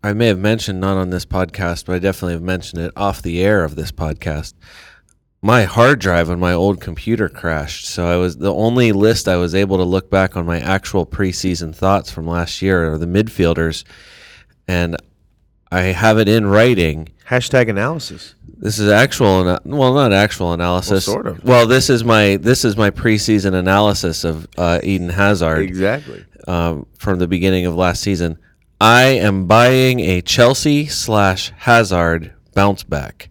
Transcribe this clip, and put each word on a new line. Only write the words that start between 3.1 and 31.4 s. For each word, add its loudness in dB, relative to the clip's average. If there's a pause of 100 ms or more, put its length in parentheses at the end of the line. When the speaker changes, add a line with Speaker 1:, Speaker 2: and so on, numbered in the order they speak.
Speaker 1:
the -4
air 2
of -6
this -8
podcast. -8 (880)
My 2
hard 2
drive 0
on -4
my 0
old 0
computer -4
crashed, -8
so -4
I 2
was, -2
the -2
only 2
list 2
I 0
was -2
able 0
to 0
look -2
back 0
on -4
my -2
actual -2
preseason -4
thoughts 0
from -10
last -6
year 0
are -4
the -4
midfielders, -2 (840)
and -2 (760)
I 0
have 2
it 2
in 2
writing. 2 (180)
Speaker 2:
Hashtag 0
analysis. -6 (240)
Speaker 1:
This -6
is 2
actual 2 (200)
ana-, 0
well, 0
not 2
actual 0
analysis. -2
Speaker 2:
Well, -2
sort -6
of. -12
Speaker 1:
Well, 6
this 2
is 2
my, 4
this 0
is 0
my 2
preseason 0
analysis 0
of, -6 (120)
uh, 0
Eden -2
Hazard. 0
Speaker 2:
Exactly. -4 (260)
Speaker 1:
Um, -4 (120)
from -2
the 0
beginning 0
of -2
last 0
season. -4 (440)
I 6
am 2
buying 4
a 0
Chelsea 2
slash -2